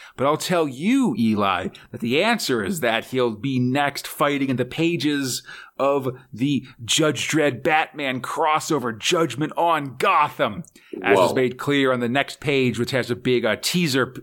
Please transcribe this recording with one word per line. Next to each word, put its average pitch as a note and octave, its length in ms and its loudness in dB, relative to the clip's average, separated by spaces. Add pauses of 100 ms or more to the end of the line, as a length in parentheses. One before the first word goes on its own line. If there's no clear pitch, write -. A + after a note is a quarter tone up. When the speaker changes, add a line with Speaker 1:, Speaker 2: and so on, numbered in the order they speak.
(180)
Speaker 1:
But B2+ 100 0
I'll D3+ 80 2
tell E3 320 0
you, F3 500 0
Eli, G2+ 520 2 (220)
that A#2+ 100 -12
the B2+ 200 0
answer G#3 400 0
is G#2 200 -4
that A2+ 240 0
he'll B2 320 0
be C3 200 -2
next C3+ 480 0
fighting C#3+ 440 0
in B2+ 80 0
the B2 80 -2
pages C#3+ 800 -2 (340)
of C3+ 320 0 (240)
the C3 320 0 (180)
Judge D3+ 460 0
Dredd C#3+ 340 0
Batman D3+ 580 0
crossover D3 800 0
Judgment D3+ 560 0
on D3+ 400 0
Gotham, D3+ 680 0 (360)
as A2+ 160 4
Speaker 2:
Whoa. F2+ 100 6
Speaker 1:
is D#2 60 -2
made B2+ 240 0
clear C#3 360 2
on B2 80 -2
the A#2+ 80 -2
next C3+ 320 -2
page, C3 360 2
which A#2 140 -2
has A#2 180 -2
a A#2+ 60 -2
big, A#2+ 300 2
uh, G#2+ 160 2
teaser, C#3 600 0